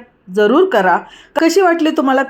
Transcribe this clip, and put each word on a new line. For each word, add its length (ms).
जरूर 360
करा. 260
कशी 240
वाटली 360
तुम्हाला 340